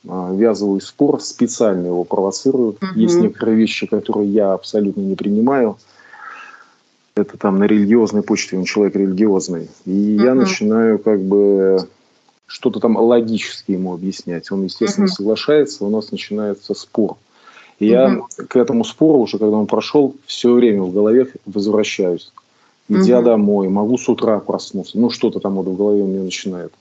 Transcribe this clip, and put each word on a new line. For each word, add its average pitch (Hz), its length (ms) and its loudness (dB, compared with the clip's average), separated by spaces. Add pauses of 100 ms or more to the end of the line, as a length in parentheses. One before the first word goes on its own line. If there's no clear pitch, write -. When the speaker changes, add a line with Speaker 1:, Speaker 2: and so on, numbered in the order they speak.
Speaker 1:
а, 90 260 -8
ввязываюсь 101 500 0
в - 40 -18
спор, 143 340 -2
специально 104 680 -2
его 87 180 -2
провоцирую. 101 760 -2
Speaker 2:
Мгм. 190 200 -6
Speaker 1:
Есть 170 180 2
некоторые 110 380 0
вещи, 107 300 -2
которые 104 440 -2
я 98 220 2
абсолютно 101 480 -2
не 98 140 -2
принимаю. 110 640 0 (1400)
Это 104 220 -2
там 98 220 0
на 101 60 4
религиозной 104 580 2
почте, 98 340 -2
он 92 60 -2
человек 98 320 0
религиозный. 95 760 0 (160)
И 90 60 -6
я 104 400 2
Speaker 2:
Мгм. 131 100 2
Speaker 1:
начинаю 110 580 2
как 107 220 0
бы 95 680 2 (600)
что-то - 320 -4
там 110 180 2
логически 113 760 0
ему 92 200 -4
объяснять. 87 580 -8
Он, 98 120 -2
естественно, 202 420 0
Speaker 2:
Мгм. 185 80 0
Speaker 1:
соглашается, 147 720 0
у 101 40 -2
нас 107 220 -4
начинается 104 640 -6
спор. - 440 -4 (640)
И 104 80 2
я 127 220 6
Speaker 2:
Мгм. - 180 -2 (220)
Speaker 1:
к - 80 -6
этому 117 280 2
спору 156 340 4
уже, 107 200 -2
когда 107 180 2
он 104 100 0
прошёл, 127 480 0 (100)
всё - 280 0
время 113 300 4
в 90 100 -4
голове 110 340 2 (180)
возвращаюсь. 101 840 -2 (580)
Идя 104 280 4
Speaker 2:
Мгм. 120 80 2
Speaker 1:
домой, 101 440 2
могу 107 280 0
с - 120 -6
утра 110 300 0
проснуться. 95 600 -8
Ну, 120 100 2
что-то 110 300 -2
там 98 160 -4
вот 92 120 -4
в 92 100 -4
голове 104 260 2
у 95 40 -2
меня 95 160 -4
начинает 90 580 -10